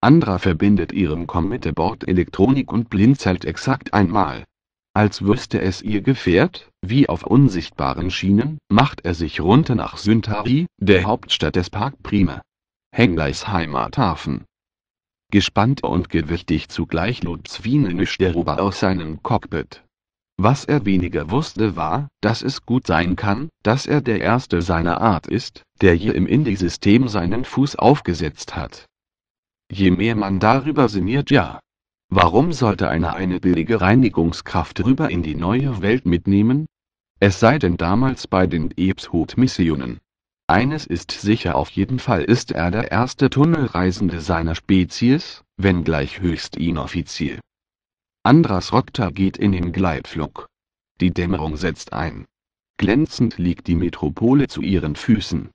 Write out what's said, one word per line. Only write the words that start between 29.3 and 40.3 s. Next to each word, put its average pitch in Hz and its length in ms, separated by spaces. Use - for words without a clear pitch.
Je 92 220
mehr 104 240
man 98 240
darüber 135 480
sinniert, 104 420
ja. 104 300
Warum 95 440
sollte 104 340
einer 82 280
eine 90 260
billige 90 400
Reinigungskraft 92 1040
rüber 135 240
in 87 140
die 78 120
neue 110 460
Welt 110 240
mitnehmen? 101 600
Es 101 220
sei 127 180
denn 90 160
damals 117 520
bei 92 200
den 82 300
Epshot-Missionen. 82 1200